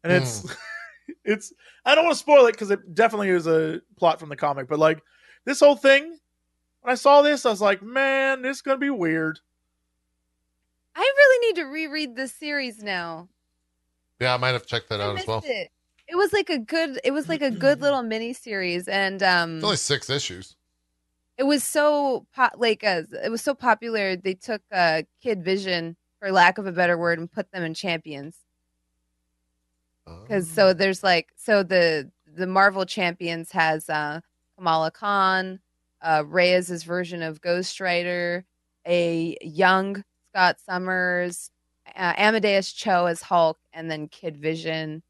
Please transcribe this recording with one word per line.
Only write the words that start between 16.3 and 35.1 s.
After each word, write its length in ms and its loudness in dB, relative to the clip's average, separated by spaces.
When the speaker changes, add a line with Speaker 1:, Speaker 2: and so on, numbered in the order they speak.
Speaker 3:
like, 180 -2
a 80 -2
good, 460 -4
it 80 0
was, 160 -4
like, 140 -4
a 100 -2
good 280 2
Speaker 1:
<clears throat> 20 -6
Speaker 3:
little 200 0
mini 300 -6
series, 560 -6
and, 340 -2
um, 340 2
Speaker 2:
It's 80 -8
only 120 2
six 340 -4
issues. 460 -6
Speaker 3:
it 80 -2
was 180 2
so 720 0
po-, 220 2
like, 260 0
uh, 200 0
it 80 -4
was 120 -6
so 120 -2
popular. 640 -2
They 180 -6
took, 280 -10
uh, 300 2
Kid 220 -4
Vision, 520 -4
for 140 -6
lack 260 6
of 80 -10
a 60 -8
better 260 2
word, 220 -2
and 100 -12
put 220 -10
them 100 -8
in 120 -6
Champions. 640 -10
'Cause 240 -4
so 180 6
Speaker 2:
Oh. 40 6
Speaker 3:
there's, 300 0
like, 340 2
so 260 2
the, 480 0
the 200 -8
Marvel 400 2
Champions 680 -6
has, 360 0
uh, 320 -4
Kamala 340 0
Khan, 720 0